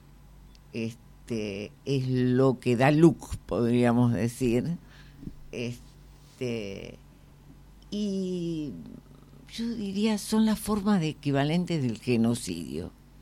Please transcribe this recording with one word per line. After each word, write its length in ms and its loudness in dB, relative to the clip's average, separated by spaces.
este, 1000 -8
es 240 -2
lo 540 4
que 160 2
da 140 4
look, 540 4
podríamos 680 4
decir. 640 0
Este, 1500 -10
y 800 -4
yo 220 -6
diría, 420 0
son 280 2
las 140 2
formas 420 2
de 80 0
equivalentes 720 0
del 180 -2
genocidio. 840 0